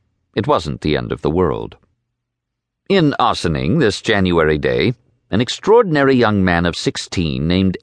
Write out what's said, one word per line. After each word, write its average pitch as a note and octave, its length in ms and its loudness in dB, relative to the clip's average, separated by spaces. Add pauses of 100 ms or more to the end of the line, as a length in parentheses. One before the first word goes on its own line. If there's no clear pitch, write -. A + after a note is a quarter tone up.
(360)
It A2 120 -4
wasn't E2 340 -2
the D2 140 -2
end A#1 160 -6
of A#1+ 100 -6
the D2 80 -2
world. D2 460 -2 (1120)
In E3+ 320 2
Ossining, F#2 600 0
this G#2+ 220 0
January E2+ 560 2
day, C#2+ 360 0 (360)
an G#2 120 0
extraordinary D3+ 720 2
young G#2+ 280 2
man F2 220 2
of E2 120 -2
sixteen D#2 680 -4
named F2+ 380 0